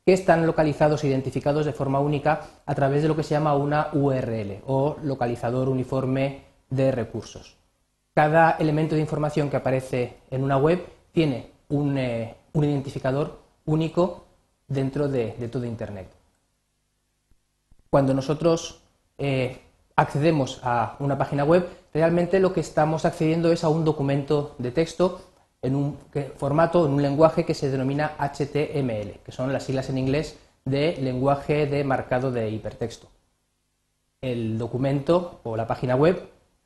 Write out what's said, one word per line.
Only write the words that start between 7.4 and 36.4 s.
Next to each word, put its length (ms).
Cada 380
elemento 440
de 60
información 480
que 80
aparece 640
en 140
una 100
web 260
tiene 400
un, 300
eh, 380
un 100
identificador 760
único 580
dentro 440
de, 280
de 120
todo 160
Internet. 420
Cuando 240
nosotros, 680
eh, 420
accedemos 640
a 360
una 180
página 260
web, 240
realmente 460
lo 140
que 80
estamos 420
accediendo 480
es 140
a 20
un 160
documento 720
de 140
texto 480
en 120
un 220
que, 80
formato, 640
en 60
un 100
lenguaje 420
que 120
se 160
denomina 480
H 260
T 320
M 240
L, 240
que 60
son 200
las 120
siglas 260
en 80
inglés 400
de 320
lenguaje 680
de 180
marcado 480
de 200
hipertexto. 560
El 380
documento 840
o 140
la 80
página 300
web 340